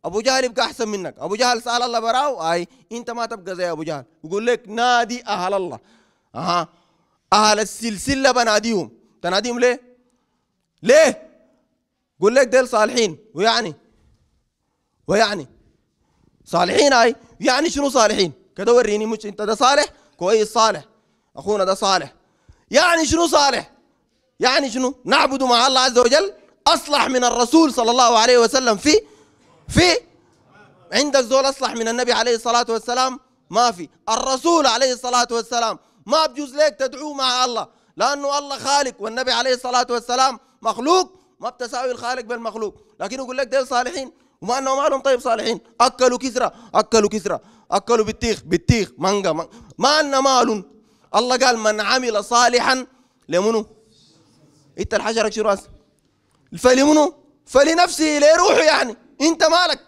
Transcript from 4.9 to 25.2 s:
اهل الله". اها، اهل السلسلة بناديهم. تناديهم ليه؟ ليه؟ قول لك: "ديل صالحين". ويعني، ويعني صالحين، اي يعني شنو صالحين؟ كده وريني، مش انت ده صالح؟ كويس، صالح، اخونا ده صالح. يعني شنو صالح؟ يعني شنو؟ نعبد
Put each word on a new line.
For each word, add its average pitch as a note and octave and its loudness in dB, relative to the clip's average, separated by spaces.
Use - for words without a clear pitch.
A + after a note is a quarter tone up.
اهل G3 -4
الله". E3+ -6
اها، E3+ -2
اهل G#3+ 4
السلسلة A#3 -2
بناديهم. A3 0
تناديهم G#3 -4
ليه؟ B3 -2
ليه؟ C4+ 4
قول G#3+ 2
لك: C4+ 4
"ديل B3+ 2
صالحين". G#3+ 0
ويعني، G#3+ -2
ويعني G3+ -2
صالحين، F3+ 2
اي A#3 4
يعني C4 0
شنو C#4+ -2
صالحين؟ G#3 2
كده G3+ 0
وريني، G#3+ 0
مش A3 -8
انت G#3 -10
ده G#3+ -2
صالح؟ C4+ 2
كويس، G#3+ 0
صالح، G#3+ 0
اخونا F#3+ -2
ده F#3+ 0
صالح. F#3+ -2
يعني D#4+ 2
شنو D#4+ 0
صالح؟ C#4 0
يعني C4 0
شنو؟ B3 -2
نعبد C4 0